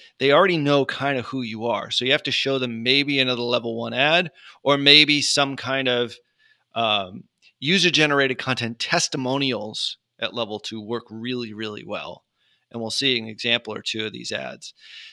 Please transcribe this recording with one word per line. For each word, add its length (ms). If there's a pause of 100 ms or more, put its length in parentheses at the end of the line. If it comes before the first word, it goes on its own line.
(180)
they 120
already 280
know 260
kinda 380
who 180
you 240
are. 260
So 140
you 80
have 120
to 60
show 280
them 240
maybe 360
another 220
level 380
one 160
ad 360 (320)
or 140
maybe 460
some 340
kind 320
of, 300 (560)
um, 500 (360)
user-generated 800
content 400
testimonials 1160 (240)
at 120
level 280
two 200
work 300
really, 420
really 320
well. 400 (460)
And 100
we'll 100
see 280
an 80
example 480
or 80
two 240
of 60
these 180
ads. 440 (380)